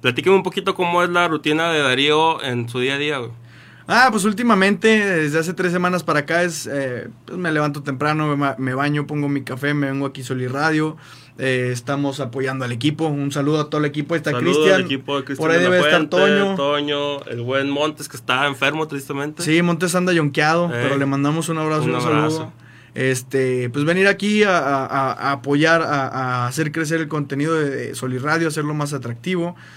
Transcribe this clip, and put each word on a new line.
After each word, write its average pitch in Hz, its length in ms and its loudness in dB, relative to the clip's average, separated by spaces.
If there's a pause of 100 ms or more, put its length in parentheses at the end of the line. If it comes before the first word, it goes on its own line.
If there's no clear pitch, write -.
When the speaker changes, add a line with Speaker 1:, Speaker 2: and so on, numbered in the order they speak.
Speaker 1:
platíqueme 170 360 4
un 190 60 4
poquito 185 320 -4
cómo 175 280 0
es 175 80 0
la 175 180 2
rutina 156 420 0
de 156 100 2
Darío 147 640 2
en 123 260 -4
su 123 120 -4
día 131 140 0
a 143 40 -4
día, 147 200 -2
güey. 117 120 -8 (640)
Speaker 2:
Ah, 247 200 6
pues 202 120 0
últimamente, 208 640 4
desde 180 520 2
hace 165 120 -2
tres 180 200 0
semanas 180 320 0
para 151 160 2
acá, 165 240 0
es, 156 260 -6
eh, 131 380 -4 (160)
pues - 140 -12
me 180 120 -2
levanto 147 320 0
temprano, 147 460 -2
me 147 80 0
ma-, 143 200 0
me 127 160 -4
baño, 143 340 0
pongo 147 220 -4
mi 143 140 -2
café, 131 320 -4
me 143 160 0
vengo 139 160 -4
aquí 139 140 -10
a 127 40 -12
Solirradio. 143 720 -2 (420)
Eh, 127 340 0
estamos 139 480 -4
apoyando 131 440 -4
al 120 60 -4
equipo. 151 360 0
Un 143 260 -2
saludo 147 300 0
a 147 80 -4
todo 151 100 -2
el 147 60 2
equipo. 147 280 -4
Ahí 165 40 0
está 156 120 -2
Speaker 1:
Saludo 147 240 2
Speaker 2:
Cristian. 156 220 6
Speaker 1:
al 185 60 4
equipo 143 360 -4
de 135 60 -4
Cristian 143 200 -4
Speaker 2:
Por 160 120 2
ahí 175 40 6
Speaker 1:
de 180 80 2
la - 60 4
Speaker 2:
debe 180 140 4
estar 156 200 4
Speaker 1:
Fuente, 180 80 0
Speaker 2:
Toño. 196 380 4
Speaker 1:
Toño, 143 680 -2
el 120 160 -8
buen 135 280 0
Montes, 147 400 -2
que - 80 -14
está 131 300 0
enfermo, 143 400 0
tristemente. 147 560 -6
Speaker 2:
Sí, 156 180 4
Montes 170 360 2
anda 180 160 2
yonqueado, 156 540 2
Speaker 1:
Eh, 123 160 -2
Speaker 2:
pero 131 140 0
le 139 100 2
mandamos 143 420 0
un 160 100 -4
abrazo, 156 260 0
Speaker 1:
un 160 60 0
Speaker 2:
un 160 60 0
Speaker 1:
abrazo. 113 400 2
Speaker 2:
saludo. 156 160 -8 (420)
Este, 127 760 0
pues 147 140 -2
venir 180 220 2
aquí 208 380 2
a, 185 140 2
a, 135 280 0
a, 135 260 0
a 135 200 -2
apoyar, 147 500 2
a, 139 260 -2
a 123 380 -4
hacer 147 240 -2
crecer 160 300 -2
el 156 80 -6
contenido 147 460 -2
de, 151 160 0
de 123 260 -6
Solirradio, 139 520 -2
hacerlo 151 260 -4
más 147 180 -4
atractivo. 170 640 -4 (200)